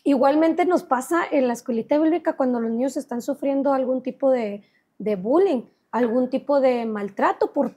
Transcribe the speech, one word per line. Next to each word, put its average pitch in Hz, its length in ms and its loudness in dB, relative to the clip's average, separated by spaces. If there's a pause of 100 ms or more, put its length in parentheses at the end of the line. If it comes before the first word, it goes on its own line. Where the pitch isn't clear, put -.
igualmente 302 640 2
nos 349 160 2
pasa 330 420 -2
en 277 220 0
la 240 80 -2
escuelita 226 440 -2
bíblica 320 380 0
cuando 247 240 0
los 226 100 -4
niños 254 280 -4
están 240 240 -8
sufriendo 277 500 -2
algún 262 300 -2
tipo 262 280 -2
de, 208 340 -2 (340)
de 208 180 -2
bullying, 262 460 2 (300)
algún 247 360 0
tipo 269 320 0
de 254 240 2
maltrato 226 720 -2
por 269 220 -2